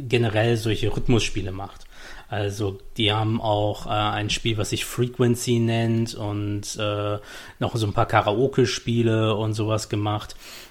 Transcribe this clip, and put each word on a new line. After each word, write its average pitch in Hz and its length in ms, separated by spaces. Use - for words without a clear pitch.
generell 117 500
solche 107 380
Rhythmusspiele 101 560
macht. 98 340
Also 101 500
die 104 140
haben 110 280
auch, 104 460
äh, 113 40
ein 104 420
Spiel, 113 260
was - 140
sich - 140
Frequency 120 720
nennt 113 560
und, 104 640
äh, 104 400
noch 120 160
so 110 100
ein 101 80
paar 113 140
Karaoke-Spiele 113 1300
und 107 180
sowas 107 340
gemacht. 104 480